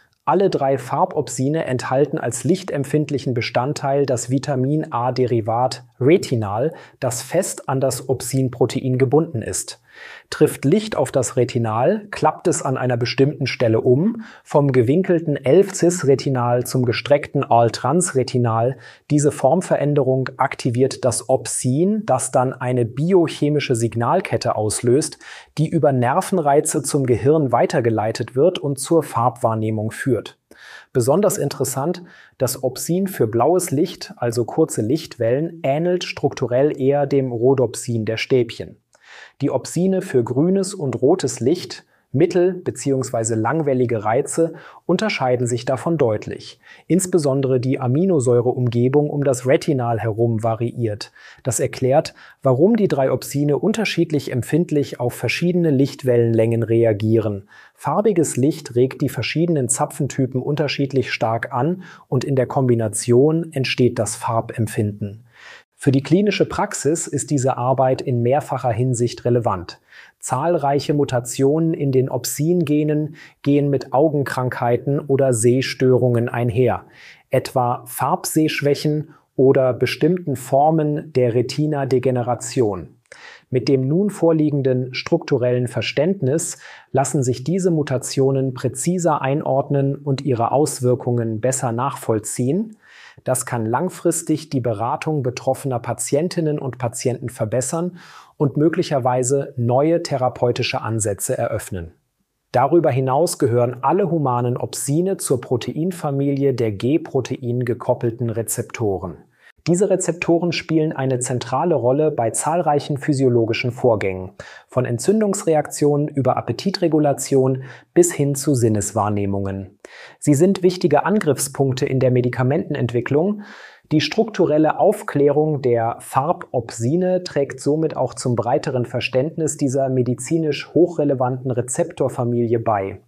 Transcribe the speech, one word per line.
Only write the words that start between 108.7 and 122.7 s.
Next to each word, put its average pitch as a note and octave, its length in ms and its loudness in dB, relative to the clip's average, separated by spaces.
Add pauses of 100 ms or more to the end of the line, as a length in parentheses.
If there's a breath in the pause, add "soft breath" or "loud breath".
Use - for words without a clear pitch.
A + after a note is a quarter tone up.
Diese F#3 240 2
Rezeptoren E3+ 640 0
spielen D#3+ 400 0
eine C3 260 0
zentrale C3 560 0
Rolle C#3 360 2
bei A2+ 200 0
zahlreichen D3+ 640 0
physiologischen B2 720 2
Vorgängen, F#2+ 600 0 (360 loud breath)
von B2 200 -2
Entzündungsreaktionen D3+ 1200 0
über C3 300 0
Appetitregulation C#3 1300 0 (280 loud breath)
bis F3 220 6
hin C#3+ 200 0
zu C#3 200 0
Sinneswahrnehmungen. G2+ 1200 0 (420 loud breath)
Sie D3 120 2
sind F3+ 300 2
wichtige F3 420 2
Angriffspunkte C#3+ 800 0
in C3+ 160 0
der B2+ 100 4
Medikamentenentwicklung. B2+ 1300 0 (500 loud breath)